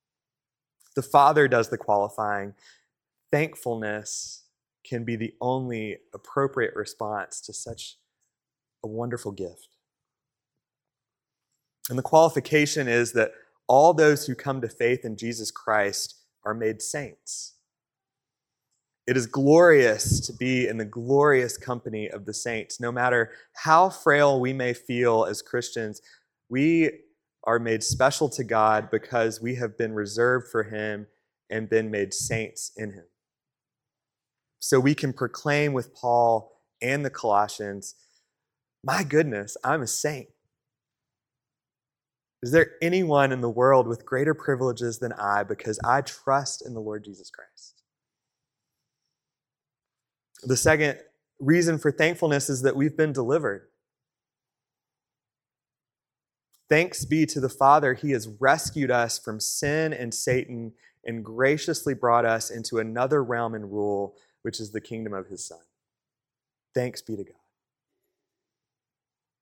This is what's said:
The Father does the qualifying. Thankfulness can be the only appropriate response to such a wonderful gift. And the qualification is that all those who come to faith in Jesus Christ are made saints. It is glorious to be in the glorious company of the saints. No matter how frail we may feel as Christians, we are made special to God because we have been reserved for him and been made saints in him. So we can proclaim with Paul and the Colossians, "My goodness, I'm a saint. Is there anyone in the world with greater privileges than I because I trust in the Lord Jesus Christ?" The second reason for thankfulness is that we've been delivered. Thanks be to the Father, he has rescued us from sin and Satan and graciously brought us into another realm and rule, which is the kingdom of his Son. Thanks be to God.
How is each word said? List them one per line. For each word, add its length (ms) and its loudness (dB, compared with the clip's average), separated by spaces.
The 80 0
Father 460 6
does 220 2
the 80 -4
qualifying. 760 -2
Thankfulness 1120 -6
can 200 -8
be 120 -4
the 240 -8
only 600 -4
appropriate 600 -4
response 680 -8
to 120 -16
such 440 -16
a 60 -12
wonderful 440 -8
gift. 440 -14
And 100 -4
the 40 -2
qualification 840 2
is 260 2
that 200 2
all 280 8
those 320 4
who 80 -4
come 260 -6
to 80 -6
faith 360 -2
in 120 -8
Jesus 340 -8
Christ 680 -2
are 100 -4
made 280 -4
saints. 720 -12
It 100 0
is 100 -2
glorious 920 6
to 120 -8
be 360 0
in 80 -4
the 80 -4
glorious 720 2
company 520 -8
of 180 -14
the 80 -8
saints. 440 -8
No 140 -6
matter 420 0
how 340 6
frail 500 4
we 140 -2
may 220 -2
feel 500 2
as 180 -6
Christians, 580 -8
we 560 2
are 140 4
made 260 -2
special 440 2
to 140 -6
God 480 2
because 500 -2
we 160 -4
have 200 -6
been 180 -4
reserved 540 0
for 160 -2
him 440 -8
and 200 -6
been 220 0
made 220 -4
saints 640 -8
in 160 -10
him. 140 -20
So 200 2
we 160 2
can 180 -4
proclaim 600 -2
with 220 -6
Paul 640 0
and 220 -2
the 60 -6
Colossians, 840 -2
"My 220 -2
goodness, 600 0
I'm 180 -2
a 40 -6
saint. 440 -6
Is 80 -8
there 320 4
anyone 500 4
in 100 -4
the 80 -2
world 360 4
with 180 -6
greater 300 -2
privileges 640 -4
than 140 -6
I 320 -2
because 400 -6
I 180 2
trust 600 -4
in 120 -14
the 60 -10
Lord 240 -10
Jesus 260 -20
Christ?" 520 -20
The 140 0
second 480 2
reason 400 4
for 140 0
thankfulness 580 0
is 120 -4
that 120 4
we've 220 0
been 160 0
delivered. 580 -2
Thanks 340 2
be 220 2
to 140 -4
the 80 0
Father, 460 4
he 180 -4
has 160 -2
rescued 640 0
us 280 0
from 220 -10
sin 520 -2
and 220 -8
Satan 600 -4
and 200 -8
graciously 680 -2
brought 300 2
us 240 0
into 300 -6
another 460 0
realm 300 -4
and 180 -10
rule, 440 -4
which 180 -8
is 100 -12
the 100 -8
kingdom 320 -10
of 140 -8
his 180 -14
Son. 220 -18
Thanks 300 -4
be 140 -10
to 80 -10
God. 160 -20